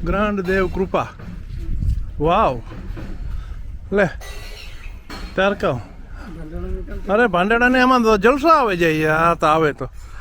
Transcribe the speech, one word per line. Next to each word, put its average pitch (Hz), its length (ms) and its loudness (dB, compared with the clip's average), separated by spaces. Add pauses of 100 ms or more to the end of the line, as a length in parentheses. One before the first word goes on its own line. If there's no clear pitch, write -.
ગ્રાન્ડ 196 360 0
દેવ 185 340 0
કૃપા. 180 320 0 (1120)
વાવ. 165 400 2 (1300)
લે, 196 180 2 (1300)
તાર 196 180 0
કહું. 170 260 -2 (1300)
અરે 220 200 4
ભાંડેડાને 233 500 4
એમાં 254 240 6
તો 220 140 6
જલસો 254 320 4
આવે 262 280 6
જાય 156 380 4
આ 165 200 4
તો 165 120 0
આવે 156 260 4
તો. 135 160 -8 (320)